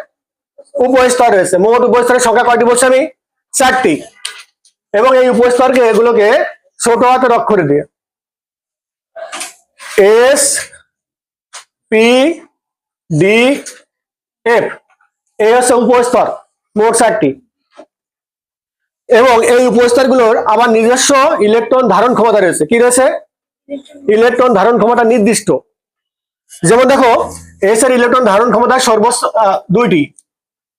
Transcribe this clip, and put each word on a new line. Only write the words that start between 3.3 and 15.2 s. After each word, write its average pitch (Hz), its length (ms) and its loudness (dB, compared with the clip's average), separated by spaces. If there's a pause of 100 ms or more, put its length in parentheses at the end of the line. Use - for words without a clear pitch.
চারটি। 254 400 0 (1000)
এবং 202 220 0
এই 254 120 2
উপস্তরকে, 247 600 0
এগুলোকে 220 400 0 (520)
ছোট 233 240 0
হাতের 247 280 0
অক্ষরে 202 320 0
দিয়ে 147 200 -2 (2500)
এস 277 200 2 (1500)
পি 220 140 2 (1040)
ডি 180 280 0 (1080)
এফ, 226 180 0 (760)